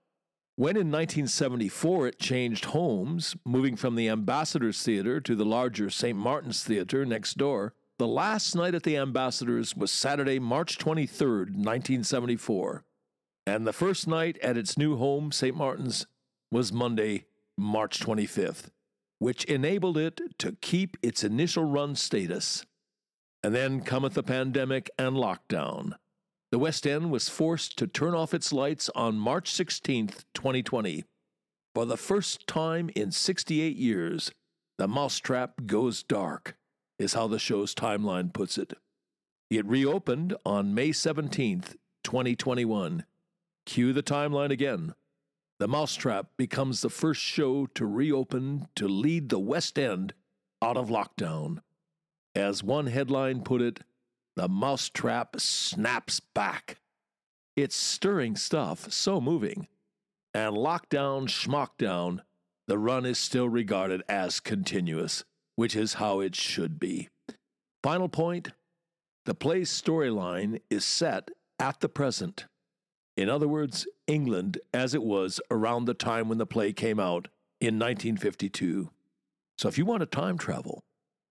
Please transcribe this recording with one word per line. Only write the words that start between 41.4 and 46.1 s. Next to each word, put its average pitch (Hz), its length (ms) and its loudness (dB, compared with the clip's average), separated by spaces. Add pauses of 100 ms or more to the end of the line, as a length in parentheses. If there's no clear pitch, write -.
twenty 123 320 0
twenty-one. 110 680 0 (640)
Cue 123 260 2
the 139 100 2
timeline 143 480 0
again. 120 440 0 (640)
The 104 80 2
Mousetrap 127 680 0